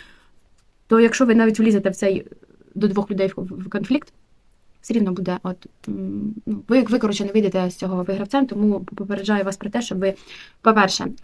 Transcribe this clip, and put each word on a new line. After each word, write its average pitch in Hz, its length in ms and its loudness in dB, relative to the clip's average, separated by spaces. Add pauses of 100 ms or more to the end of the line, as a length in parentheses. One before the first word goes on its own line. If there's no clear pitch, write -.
(880)
То 226 120 6
якщо 233 260 6
ви 226 100 6
навіть 226 240 4
влізете 208 300 4
в 185 60 -6
цей, 196 300 -2 (500)
до 208 120 0
двох 202 240 0
людей 190 160 0
в, - 140 -6
в, 185 240 -10
в 202 40 -14
конфлікт, - 440 -4 (760)
все 226 60 -2
рівно 208 180 2
буде, 180 320 -4
от, 185 240 -10 (200)
м, 208 480 -8 (100)
ну, 202 220 -6
ви, 247 140 4
ви, 220 180 0
коротше, 208 260 -2
не 196 60 -6
вийдете 190 380 2
з 180 60 -14
цього 185 280 -4
вигравцем, 208 420 -2
тому 208 340 0
попереджаю 196 640 -4
вас 196 140 -4
про 208 120 -8
те, 233 120 -4
щоб 202 180 -6
ви, 190 140 0 (480)
по-перше, 208 460 2 (160)